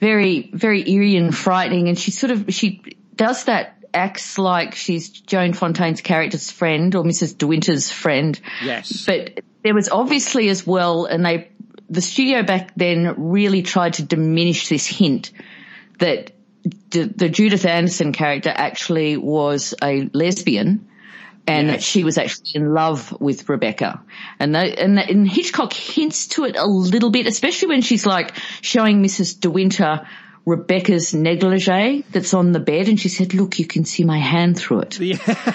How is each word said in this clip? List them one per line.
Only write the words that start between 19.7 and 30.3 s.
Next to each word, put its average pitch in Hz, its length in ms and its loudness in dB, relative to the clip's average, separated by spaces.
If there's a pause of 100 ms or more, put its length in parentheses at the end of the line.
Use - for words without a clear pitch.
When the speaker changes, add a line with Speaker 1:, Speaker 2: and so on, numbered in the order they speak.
Speaker 1:
a 139 320 -2
lesbian, 175 760 0 (580)
and 151 220 2
Speaker 2:
Yes. 147 80 0
Speaker 1:
that - 80 -6
she - 180 2
was 156 160 2
actually - 360 -6
in 151 200 0
love 160 460 -2
with 139 280 -2
Rebecca. 120 540 -2 (380)
And 147 160 0
tho-, - 20 2
and, 190 400 2
and 196 300 4
Hitchcock 254 440 -2
hints - 560 -2
to 294 180 -2
it - 100 -4
a 160 100 0
little 202 440 2
bit, 233 180 2
especially 349 400 0
when 277 140 2
she's, 233 240 2
like, 185 260 0 (280)
showing 214 420 4
Missus 190 320 0
De - 160 -2
Winter 175 540 2 (420)